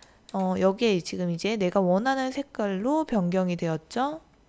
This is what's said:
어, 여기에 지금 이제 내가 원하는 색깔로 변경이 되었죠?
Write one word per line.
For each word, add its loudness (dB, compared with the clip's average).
어, 0
여기에 2
지금 -4
이제 -2
내가 2
원하는 2
색깔로 -2
변경이 0
되었죠? -4